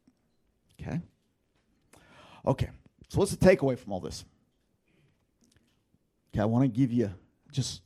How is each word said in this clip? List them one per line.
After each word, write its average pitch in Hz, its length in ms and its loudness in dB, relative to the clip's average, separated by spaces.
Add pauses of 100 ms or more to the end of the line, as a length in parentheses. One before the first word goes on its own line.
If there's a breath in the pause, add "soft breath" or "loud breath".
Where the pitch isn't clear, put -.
(800)
Okay? 82 220 -8 (1400 loud breath)
Okay, - 240 0 (380)
so - 100 -6
what's 196 160 0
the - 20 -8
takeaway 143 420 4
from 98 140 -14
all 92 80 -6
this? - 240 -10 (2000)
Okay, - 80 -2
I 104 60 2
wanna 120 220 2
give 120 220 0
you 117 200 0 (420)
just, - 340 -6